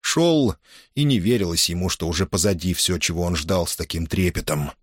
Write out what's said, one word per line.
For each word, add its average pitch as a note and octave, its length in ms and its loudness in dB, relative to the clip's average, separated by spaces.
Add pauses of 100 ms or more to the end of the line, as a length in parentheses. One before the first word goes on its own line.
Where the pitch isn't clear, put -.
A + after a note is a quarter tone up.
Шёл, D#3 560 2 (380)
и C#3+ 100 2
не C#3 140 4
верилось F2+ 500 2
ему, F2 200 -2
что - 200 -4
уже E2+ 180 0
позади F2+ 480 0
всё, F2+ 240 0
чего E2+ 240 -2
он F2 140 0
ждал E2+ 300 0
с - 100 -6
таким E2 300 -6
трепетом. D2+ 680 -2 (100)